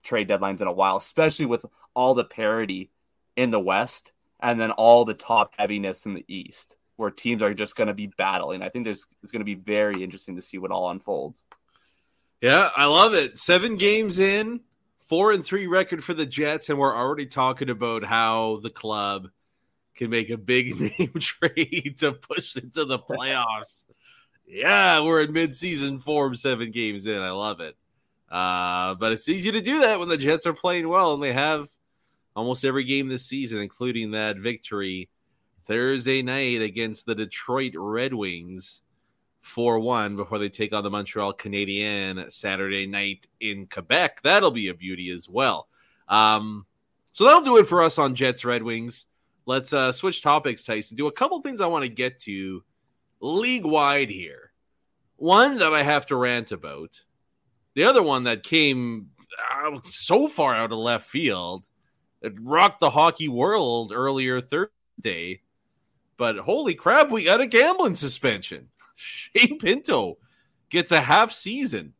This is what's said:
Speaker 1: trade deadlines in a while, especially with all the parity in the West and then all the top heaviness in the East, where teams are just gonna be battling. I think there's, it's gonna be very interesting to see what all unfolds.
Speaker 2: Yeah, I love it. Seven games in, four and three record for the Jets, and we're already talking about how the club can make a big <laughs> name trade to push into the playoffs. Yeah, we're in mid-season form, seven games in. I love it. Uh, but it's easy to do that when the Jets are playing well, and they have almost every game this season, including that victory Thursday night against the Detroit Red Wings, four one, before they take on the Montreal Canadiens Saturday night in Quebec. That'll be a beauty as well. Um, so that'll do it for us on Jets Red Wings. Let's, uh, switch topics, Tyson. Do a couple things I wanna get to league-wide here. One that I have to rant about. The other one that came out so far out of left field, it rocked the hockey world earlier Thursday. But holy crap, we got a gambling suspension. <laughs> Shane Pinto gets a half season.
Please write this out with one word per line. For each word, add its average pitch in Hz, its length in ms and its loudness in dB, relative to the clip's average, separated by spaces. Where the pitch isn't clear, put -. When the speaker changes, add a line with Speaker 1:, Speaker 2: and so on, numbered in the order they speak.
Speaker 1:
trade 107 260 -4
deadlines 98 320 -2
in 98 60 -2
a 90 60 -2
while, 95 240 2
especially 156 500 0
with 117 180 -2
all 127 200 4
the 120 100 2
parity 107 640 -4
in 123 140 2
the 110 100 2
West 95 520 -2
and 117 200 0
then 110 120 0
all 117 320 8
the 110 100 -2
top - 420 0
heaviness 101 480 -4
in 101 100 -8
the 95 120 -12
East, - 500 -16
where 107 140 -2
teams 117 320 -2
are 104 120 2
just 104 220 -8
gonna 107 180 0
be 104 140 -8
battling. 92 420 -2
I 92 80 -8
think 120 160 -8
there's, 104 220 -8
it's - 100 -20
gonna 110 120 -6
be 104 100 -6
very 101 480 -2
interesting 95 340 -12
to 90 60 -14
see - 160 -14
what 92 140 -8
all 90 180 -2
unfolds. 87 540 -8
Speaker 2:
Yeah, 151 360 6
I 143 100 6
love 190 280 6
it. 143 240 0
Seven 190 380 2
games 202 420 2
in, 214 420 0
four 196 260 4
and 180 120 0
three 196 220 -4
record 180 360 0
for 175 100 -8
the 156 140 -2
Jets, 147 420 -4
and 147 100 0
we're 135 180 2
already 139 300 -2
talking 127 440 -2
about 113 340 -4
how 113 580 0
the 110 80 -8
club 101 580 -6
can 117 160 -6
make 113 180 -2
a 117 80 -6
big 123 440 0
<laughs> 107 180 -4
name 165 200 -2
trade 147 800 -4
to 143 140 0
push - 440 -10
into 131 280 -6
the 131 140 -4
playoffs. 120 840 -6
Yeah, 180 540 4
we're 156 220 4
in 151 100 -2
mid-season 143 680 -2
form, 143 340 0
seven 120 360 -4
games 107 360 -6
in. 104 120 -4
I 92 120 -4
love 98 300 -6
it. 78 160 -14
Uh, 90 640 -2
but 113 180 -2
it's 113 160 -6
easy 190 240 -2
to 220 100 0
do 277 180 -2
that 220 180 4
when 175 100 -6
the 160 100 0
Jets 151 280 0
are 170 60 0
playing 175 340 -2
well, 175 280 4
and 143 80 -6
they 135 100 -2
have 147 360 -2
almost 123 280 -4
every 135 200 0
game 135 240 -2
this 131 160 -8
season, 120 360 -6
including 113 500 -6
that 107 260 -4
victory 98 720 -8
Thursday 127 560 0
night 127 400 -2
against 110 460 -6
the 113 80 -4
Detroit 123 600 -4
Red 110 380 -4
Wings, 92 680 -10
four 117 400 0
one, 110 360 -2
before 101 220 -6
they 104 120 -4
take 107 240 -6
on 104 80 -2
the 101 80 -6
Montreal 101 420 -6
Canadiens 101 1000 -6
Saturday 98 540 -4
night 98 400 -6
in 101 260 -8
Quebec. 139 560 -2
That'll 185 280 4
be 110 180 -4
a 90 60 -6
beauty 90 360 -10
as 90 160 -10
well. 101 420 -2
Um, 107 600 2
so 202 120 0
that'll 311 180 10
do 254 160 6
it 185 100 8
for 175 140 4
us 160 160 4
on 135 160 2
Jets 127 300 -2
Red 120 180 0
Wings. 113 440 -8
Let's, 131 260 -2
uh, 131 200 2
switch 175 300 -4
topics, 147 420 2
Tyson. 110 320 -6
Do 143 100 -2
a 143 60 -4
couple 320 280 -2
things 262 220 -8
I 175 40 2
wanna 151 220 -2
get 127 320 -6
to 95 420 -10
league-wide 151 880 0
here. 87 420 -14
One 226 420 6
that 160 140 4
I 147 100 4
have 143 240 2
to 139 100 -2
rant 123 340 0
about. 78 500 -14
The 151 100 2
other 247 180 8
one 135 220 2
that 113 180 -2
came 123 680 0
out 143 360 -6
so 262 420 2
far 139 260 2
out 113 180 0
of 113 60 -4
left 117 300 0
field, 92 580 -4
it 110 180 -8
rocked 165 400 4
the 147 100 6
hockey 156 380 4
world 123 680 0
earlier 127 460 -2
Thursday. 98 1040 -8
But 113 220 -2
holy 202 360 -2
crap, 277 360 6
we 220 140 0
got 196 160 6
a 269 60 2
gambling 269 480 4
suspension. 104 720 -4
<laughs> - 120 -20
Shane - 640 0
Pinto 175 600 0
gets 175 240 0
a 156 80 8
half 156 320 6
season. 190 680 -6